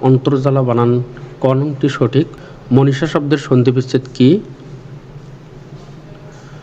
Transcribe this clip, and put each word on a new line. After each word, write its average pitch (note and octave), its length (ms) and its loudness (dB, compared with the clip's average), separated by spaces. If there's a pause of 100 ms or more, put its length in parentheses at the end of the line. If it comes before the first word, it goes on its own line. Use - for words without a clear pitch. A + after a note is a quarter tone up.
অন্তর্জালা C3+ 600 2
বানান A#2+ 220 2 (520)
ক - 20 0 (140)
নংটি C#3+ 380 -2
সঠিক। C3+ 300 0 (500)
মনীষা C#3 360 2
শব্দের D3 360 0
সন্ধিবিচ্ছেদ B2+ 560 2 (120)
কি? B2+ 120 4 (2250)